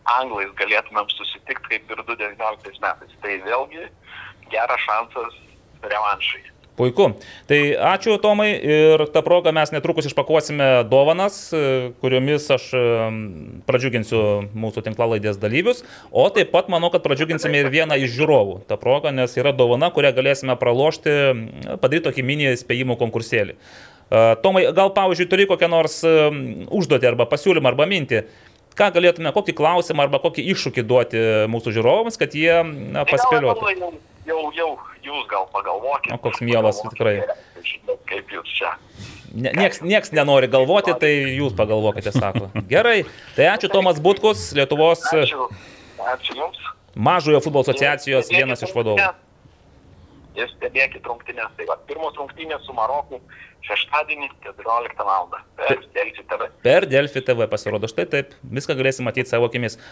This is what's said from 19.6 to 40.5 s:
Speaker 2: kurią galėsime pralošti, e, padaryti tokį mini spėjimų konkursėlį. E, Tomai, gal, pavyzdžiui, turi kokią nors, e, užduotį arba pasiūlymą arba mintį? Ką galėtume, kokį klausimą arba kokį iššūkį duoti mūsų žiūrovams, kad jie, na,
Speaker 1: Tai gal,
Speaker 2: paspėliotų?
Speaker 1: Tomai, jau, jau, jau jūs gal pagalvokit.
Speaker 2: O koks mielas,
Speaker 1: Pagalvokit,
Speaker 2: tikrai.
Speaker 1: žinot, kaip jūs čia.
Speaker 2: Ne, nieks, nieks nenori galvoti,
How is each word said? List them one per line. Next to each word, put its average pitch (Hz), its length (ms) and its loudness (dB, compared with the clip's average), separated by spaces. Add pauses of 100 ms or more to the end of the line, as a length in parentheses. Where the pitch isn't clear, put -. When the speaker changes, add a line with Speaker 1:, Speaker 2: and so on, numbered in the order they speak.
Speaker 2:
kurią 143 180 4
galėsime 131 460 0
pralošti, 139 560 0
e, 127 640 -2
padaryti 156 320 0
tokį 127 160 -4
mini 143 320 0
spėjimų 123 400 -2
konkursėlį. 113 560 -2
E, - 880 2
Tomai, 190 320 4
gal, 196 180 4
pavyzdžiui, 185 380 0
turi 190 160 4
kokią 175 240 2
nors, 165 340 0
e, 156 280 6 (360)
užduotį 139 400 2
arba 120 220 2
pasiūlymą 156 400 2
arba 139 160 2
mintį? 151 380 -2 (500)
Ką 202 160 4
galėtume, 170 420 2
kokį 196 220 0
klausimą 165 480 2
arba 139 160 2
kokį 160 320 -2
iššūkį 143 320 -2
duoti 120 400 2 (240)
mūsų 113 320 -4
žiūrovams, 190 400 2
kad 143 160 -2
jie, 165 320 4
na, 143 400 -6
Speaker 1:
Tai - 80 0
gal, - 0 -
Speaker 2:
paspėliotų? 240 460 2
Speaker 1:
Tomai, 202 180 -2
jau, 180 140 -8 (340)
jau, 160 140 -4 (180)
jau 170 120 -2 (340)
jūs 139 260 -10
gal 98 240 -4
pagalvokit. 104 580 -4
Speaker 2:
O 117 60 -8
koks - 240 -6
mielas, 110 400 2
Speaker 1:
Pagalvokit, 113 160 -12
Speaker 2:
tikrai. - 640 -2
Speaker 1:
žinot, - 380 -8 (100)
kaip 95 240 -10
jūs 87 160 -12
čia. 87 220 -6 (640)
Speaker 2:
Ne, 120 180 -4
nieks, 190 300 0
nieks 202 280 0
nenori 143 380 4
galvoti, 135 480 2